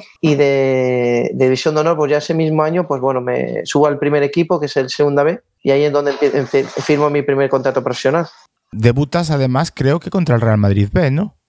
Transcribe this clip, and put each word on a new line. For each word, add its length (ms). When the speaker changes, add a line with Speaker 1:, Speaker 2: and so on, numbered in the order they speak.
Speaker 1:
y 160
de, 1000
de 120
División 280
de 60
Honor, 160
pues 160
ya 60
ese 160
mismo 280
año, 240
pues 140
bueno, 200
me 460
subo 220
al 100
primer 240
equipo, 380
que 60
es 100
el 120
Segunda 360
B, 160
y 80
ahí 100
es 100
donde 200
empie-, 200
empie-, 320
firmo 460
mi 120
primer 280
contrato 320
profesional. 460
Speaker 2:
Debutas 600
además, 420
creo 240
que 120
contra 260
el 60
Real 160
Madrid 340
B, 180
¿no? 280